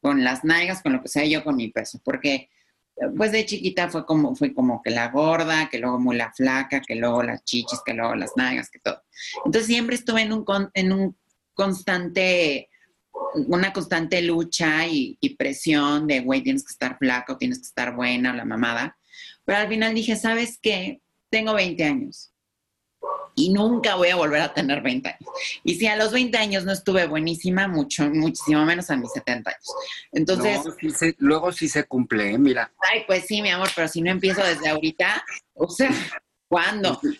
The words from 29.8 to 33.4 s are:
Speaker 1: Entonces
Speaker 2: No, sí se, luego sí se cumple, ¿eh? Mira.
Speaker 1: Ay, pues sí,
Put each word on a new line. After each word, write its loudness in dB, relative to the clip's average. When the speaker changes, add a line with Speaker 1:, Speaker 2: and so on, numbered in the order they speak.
Speaker 1:
Entonces 2
Speaker 2:
No, -8
sí -2
se, 0
luego 4
sí -4
se 0
cumple, 0
¿eh? 0
Mira. 4
Speaker 1:
Ay, 0
pues 2
sí, 0